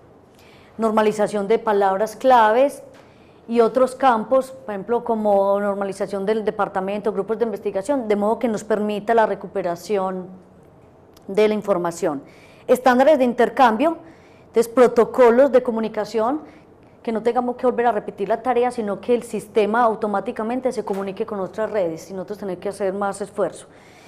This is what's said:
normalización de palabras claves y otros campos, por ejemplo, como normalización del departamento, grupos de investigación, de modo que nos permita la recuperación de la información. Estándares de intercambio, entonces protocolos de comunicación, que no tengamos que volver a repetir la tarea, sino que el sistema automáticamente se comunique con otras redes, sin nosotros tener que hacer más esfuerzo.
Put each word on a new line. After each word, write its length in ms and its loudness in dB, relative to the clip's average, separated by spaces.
normalización 720 0
de 100 2
palabras 560 0
claves 680 4
y 100 0
otros 340 2
campos, 580 2
por 220 -14
ejemplo, 300 -4
como 560 2
normalización 680 -4
del 200 0
departamento, 680 -2
grupos 260 -4
de 80 -2
investigación, 640 -4
de 80 2
modo 240 0
que 80 -2
nos 160 -4
permita 500 -2
la 120 4
recuperación 1000 -4
de 220 2
la 40 0
información. 680 -2
Estándares 540 4
de 60 2
intercambio, 720 2
entonces 220 0
protocolos 800 4
de 100 4
comunicación, 800 -2
que 80 -6
no 120 -4
tengamos 320 0
que 100 -4
volver 220 2
a 40 4
repetir 380 -4
la 140 -2
tarea, 260 0
sino 320 -6
que 140 0
el 80 -2
sistema 600 0
automáticamente 880 -2
se 140 -6
comunique 400 -6
con 140 -8
otras 300 -6
redes, 340 -4
sin 120 -14
nosotros 240 -10
tener 200 -8
que 100 -8
hacer 240 -4
más 280 -6
esfuerzo. 440 -6